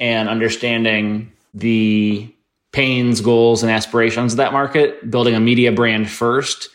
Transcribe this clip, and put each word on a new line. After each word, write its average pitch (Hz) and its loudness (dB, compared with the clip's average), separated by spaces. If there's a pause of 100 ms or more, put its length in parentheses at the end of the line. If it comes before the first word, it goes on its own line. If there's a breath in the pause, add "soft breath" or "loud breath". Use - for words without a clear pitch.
and 113 -2
understanding 110 -2 (220)
the 107 0 (400)
pains, 123 0
goals, 117 4
and 113 0
aspirations 113 0
of - -6
that 135 0
market, 139 -2
building 120 2
a 110 2
media 120 4
brand 110 0
first, 120 -4